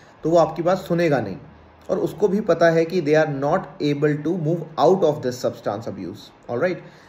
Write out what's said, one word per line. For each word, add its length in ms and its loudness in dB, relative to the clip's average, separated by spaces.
तो 60 -2
वो 60 4
आपकी 260 2
बात 160 2
सुनेगा 420 0
नहीं 160 -8
और 80 -2
उसको 300 0
भी 120 0
पता 300 2
है 140 4
कि 180 -2
they 240 4
are 180 -4
not 160 0
able 340 0
to 120 -2
move 220 -2
out 240 4
of 100 4
this 100 -4
substance 420 -6
abuse, 640 -12
all 80 -4
right? 180 -2